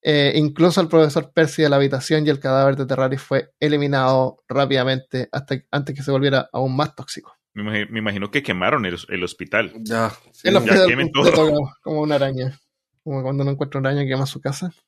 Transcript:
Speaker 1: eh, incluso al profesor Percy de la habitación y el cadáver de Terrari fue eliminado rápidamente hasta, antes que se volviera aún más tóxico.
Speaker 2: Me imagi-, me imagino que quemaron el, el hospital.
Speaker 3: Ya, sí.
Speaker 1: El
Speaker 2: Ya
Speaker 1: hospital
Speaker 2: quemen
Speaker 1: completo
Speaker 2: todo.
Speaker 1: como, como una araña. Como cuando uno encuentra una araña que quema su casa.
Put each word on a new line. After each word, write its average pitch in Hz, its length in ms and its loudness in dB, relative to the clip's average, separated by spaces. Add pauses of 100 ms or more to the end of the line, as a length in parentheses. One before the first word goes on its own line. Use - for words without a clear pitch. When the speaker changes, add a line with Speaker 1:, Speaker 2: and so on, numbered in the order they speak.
Speaker 1:
eh, 143 320 2
incluso 156 460 2
al 165 80 0
profesor 156 420 2
Percy 160 320 0
de 151 60 4
la 143 80 4
habitación 139 480 0
y 151 40 2
el 143 100 0
cadáver 135 360 2
de 135 100 -4
Terrari 131 320 -2
fue - 420 -4
eliminado 135 760 2 (100)
rápidamente 131 840 -2
hasta, 139 240 -6 (160)
antes 139 240 -4
que 139 80 -12
se 143 80 -2
volviera 135 400 0
aún 131 240 -4
más 147 200 -2
tóxico. - 400 -16 (180)
Speaker 2:
Me 104 100 -10
imagi-, 104 260 -4
me 113 100 -6
imagino 101 320 -4
que 143 120 -2
quemaron 107 420 -2
el, 87 120 -4 (120)
el 90 140 -6
hospital. 90 560 -4
Speaker 3:
Ya, 113 320 -2 (200)
sí. - 160 -6
Speaker 1:
El 190 80 2
Speaker 2:
Ya 196 40 6
Speaker 1:
hospital 185 280 4
Speaker 2:
quemen 143 240 0
Speaker 1:
completo - 260 4
Speaker 2:
todo. 156 140 4
Speaker 1:
como, 147 300 -2
como 156 200 -4
una 151 140 0
araña. 135 440 -4 (440)
Como 135 200 -6
cuando 139 200 -4
uno 139 100 -2
encuentra 139 260 -6
una 135 100 -2
araña 143 140 -2
que 135 60 -4
quema 131 180 -2
su 135 140 -10
casa. 139 300 -6 (160)